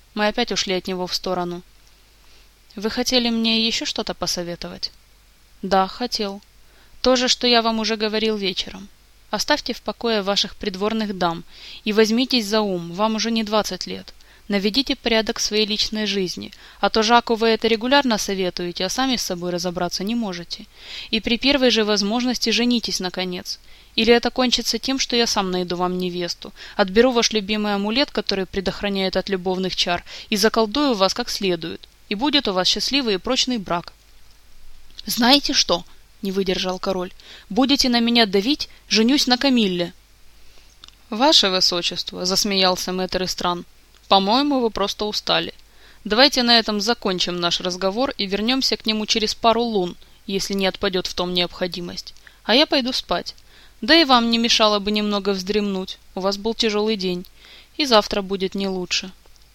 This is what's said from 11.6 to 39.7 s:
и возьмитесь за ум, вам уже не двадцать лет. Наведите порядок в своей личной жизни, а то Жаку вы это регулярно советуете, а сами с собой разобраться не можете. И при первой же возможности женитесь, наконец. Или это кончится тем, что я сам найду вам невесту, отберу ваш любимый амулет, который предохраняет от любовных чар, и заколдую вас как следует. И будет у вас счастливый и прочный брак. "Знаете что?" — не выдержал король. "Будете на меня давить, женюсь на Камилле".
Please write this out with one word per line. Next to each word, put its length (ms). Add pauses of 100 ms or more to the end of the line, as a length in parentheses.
и 80
возьмитесь 540
за 140
ум, 320
вам 220
уже 160
не 140
двадцать 420
лет. 260 (360)
Наведите 480
порядок 420
в 40
своей 240
личной 400
жизни, 460 (280)
а 100
то 120
Жаку 340
вы 120
это 200
регулярно 500
советуете, 680
а 40
сами 280
с 60
собой 280
разобраться 540
не 100
можете. 520 (440)
И 100
при 180
первой 320
же 140
возможности 680
женитесь, 500
наконец. 600 (340)
Или 180
это 180
кончится 480
тем, 200
что 180
я 100
сам 240
найду 260
вам 220
невесту, 540 (240)
отберу 360
ваш 200
любимый 420
амулет, 360
который 360
предохраняет 720
от 120
любовных 480
чар, 280 (240)
и 80
заколдую 580
вас 200
как 160
следует. 580 (200)
И 60
будет 340
у 40
вас 160
счастливый 460
и 40
прочный 400
брак. 340 (1120)
"Знаете 460
что?" — 320 (380)
не 80
выдержал 480
король. 340 (360)
"Будете 400
на 100
меня 280
давить, 420 (200)
женюсь 380
на 100
Камилле". 560 (1160)